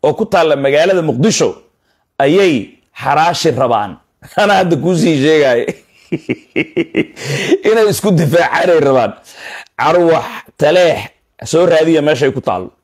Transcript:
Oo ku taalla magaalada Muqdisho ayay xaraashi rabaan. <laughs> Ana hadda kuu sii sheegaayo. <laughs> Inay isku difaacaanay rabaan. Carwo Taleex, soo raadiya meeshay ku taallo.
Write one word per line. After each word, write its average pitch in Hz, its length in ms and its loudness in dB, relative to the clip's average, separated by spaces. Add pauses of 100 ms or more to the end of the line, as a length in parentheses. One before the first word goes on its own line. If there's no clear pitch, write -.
Oo 147 100 2
ku - 120 -4
taalla 165 300 0
magaalada 151 460 0
Muqdisho 147 480 0 (680)
ayay 170 340 2 (420)
xaraashi 156 560 0
rabaan. 117 400 -2 (260)
<laughs> - 240 -6
Ana 208 120 2
hadda 185 240 2
kuu 165 180 0
sii 160 260 2
sheegaayo. 139 440 2 (460)
<laughs> - 400 -8 (1200)
Inay 220 200 2
isku 196 220 -2
difaacaanay 165 680 0
rabaan. 131 320 0 (680)
Carwo 165 400 2 (400)
Taleex, 165 420 2 (400)
soo 170 260 0
raadiya 160 360 2
meeshay 143 300 0
ku 135 100 -6
taallo. 92 280 -6 (140)